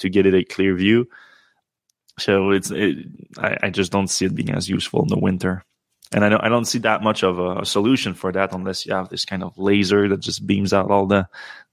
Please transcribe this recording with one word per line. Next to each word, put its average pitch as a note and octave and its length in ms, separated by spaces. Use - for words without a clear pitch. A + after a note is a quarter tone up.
to F#2+ 100
get F#2+ 160
it F#2+ 80
a F#2 100
clear F#2+ 300
view. G#2+ 340
So G2 320
it's, G2 220
it, F2 340
I, - 240
I G2 80
just F#2 220
don't G2 160
see - 160
it F#2+ 100
being G#2 160
as - 180
useful - 340
in D#2+ 60
the F#2 100
winter. F#2 460
And G#2 140
I G#2 40
don't, G#2+ 140
I A2 60
don't A#2 160
see A#2+ 160
that A2 240
much G#2+ 180
of F2+ 160
a F2+ 260
solution G#2+ 500
for F#2 180
that F#2+ 200
unless F#2+ 320
you G2+ 100
have F#2 160
this F2+ 140
kind F#2 200
of F2+ 120
laser G2+ 520
that F#2+ 120
just - 240
beams G2 280
out G2 180
all G2 160
the F#2+ 220